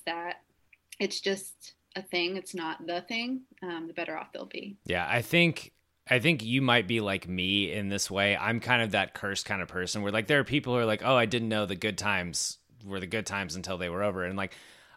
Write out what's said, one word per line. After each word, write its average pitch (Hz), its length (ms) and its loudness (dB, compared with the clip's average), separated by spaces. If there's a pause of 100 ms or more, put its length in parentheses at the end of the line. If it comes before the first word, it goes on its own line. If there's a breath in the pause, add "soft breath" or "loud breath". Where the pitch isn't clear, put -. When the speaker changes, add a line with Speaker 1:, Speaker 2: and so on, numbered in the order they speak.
Speaker 1:
that 170 360 -6 (580)
it's 196 220 -2
just - 520 -4 (220)
a 190 60 -6
thing, 180 340 -2
it's - 180 -8
not 165 320 -6
the 175 160 -4
thing, 240 400 -4 (220)
um, 165 240 -6
the 165 60 -12
better 165 240 -6
off - 160 -10
they'll - 120 -10
be. 202 300 -12 (100)
Speaker 2:
Yeah, 87 240 0
I 120 120 2
think, 170 500 4 (380)
I 127 100 6
think 147 240 2
you 127 180 2
might 120 260 6
be 113 120 2
like 98 260 0
me 90 460 2
in 101 160 -2
this 98 240 -2
way. 98 240 4
I'm 113 240 0
kind 123 220 4
of 110 100 0
that 98 220 0
cursed 98 320 -4
kind 98 160 -2
of 85 80 -6
person 92 320 -4
where, 101 100 -2
like, 110 160 0
there 143 120 4
are 131 40 4
people 127 300 0
who 120 60 4
are 117 60 4
like, 107 200 2
"Oh, 131 100 6
I 117 100 6
didn't 113 220 0
know 107 180 2
the 92 100 -2
good 98 220 -2
times 92 600 -2 (260)
were 98 160 -8
the 92 60 -6
good 104 220 -4
times 95 280 -4
until 92 220 -6
they 87 120 -4
were 92 140 -2
over." 92 220 0
And, 92 100 -4
like, 98 200 -4 (420 loud breath)